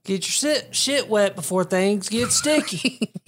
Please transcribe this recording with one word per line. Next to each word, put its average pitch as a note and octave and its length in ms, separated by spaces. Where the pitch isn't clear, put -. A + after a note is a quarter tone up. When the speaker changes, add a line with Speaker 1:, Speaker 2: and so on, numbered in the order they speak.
Speaker 1:
Get F#3+ 220
your - 60
sit-, - 420
shit C4 340
wet G3+ 280
before F#3 280
things F#3+ 440
get A3+ 240
sticky. C4+ 800
Speaker 2:
<laughs> - 140